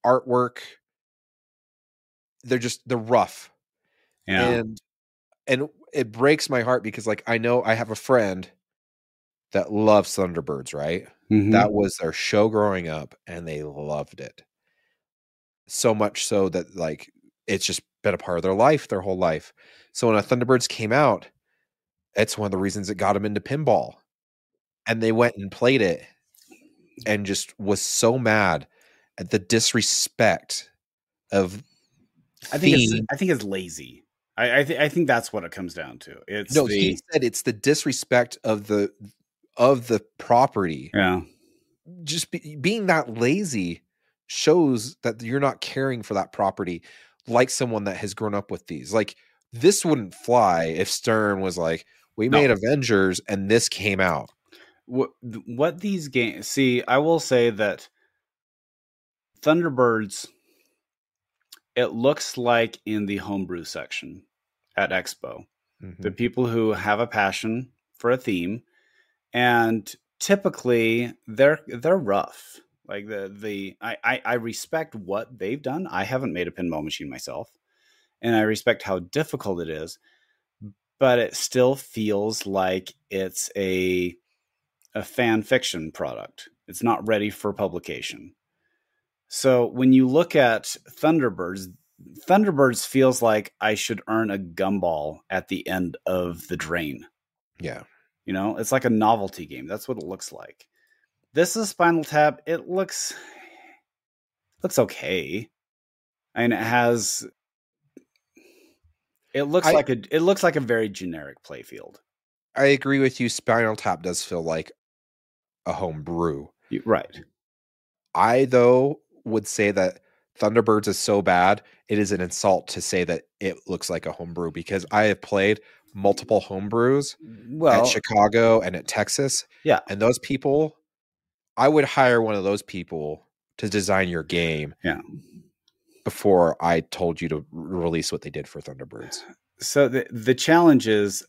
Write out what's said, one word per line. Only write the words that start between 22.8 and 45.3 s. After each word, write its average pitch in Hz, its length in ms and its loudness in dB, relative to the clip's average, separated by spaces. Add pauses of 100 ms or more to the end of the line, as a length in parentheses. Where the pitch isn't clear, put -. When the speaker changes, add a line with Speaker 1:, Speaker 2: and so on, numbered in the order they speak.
Speaker 1:
it 101 60 -6
got 98 200 2
'em 101 80 -2
into 104 160 -4
pinball. 117 560 0 (880)
And 113 160 -2
they 113 100 2
went 117 240 2
and 98 140 -10
played 123 320 2
it 85 220 0 (1000)
and 104 200 -2
just - 340 -6
was 98 220 -2
so 120 360 0
mad 104 480 2 (520)
at 92 120 -10
the 107 80 2
disrespect - 1300 0 (640)
of 98 300 0 (880)
Speaker 2:
I 147 80 -4
think 143 160 6
it's, 117 180 4
Speaker 1:
theme. 110 180 -4
Speaker 2:
I 143 60 -4
think 185 140 0
it's 117 140 0
lazy. 82 600 -12 (320)
I, 123 240 2
I, 143 40 2
th-, 139 160 -4
I 151 80 2
think 165 180 0
that's 120 260 2
what 98 120 -6
it 85 80 -14
comes 90 220 -10
down 67 260 -12
to. - 280 -20
It's 104 260 -6
Speaker 1:
No, 147 120 4
Speaker 2:
the 104 120 0
Speaker 1:
he 190 200 0 (140)
said 131 120 0
it's - 180 -4
the 120 100 -2
disrespect - 920 0
of 107 220 -2
the, 104 260 0 (640)
of 123 320 4
the 110 120 2 (180)
property. 95 760 0
Speaker 2:
Yeah. 92 280 2 (840)
Speaker 1:
Just 156 260 -6
be-, 151 260 -10
being 196 300 -2
that 131 320 0
lazy 120 640 -2 (440)
shows 143 760 2
that 117 200 -6
you're 127 180 -4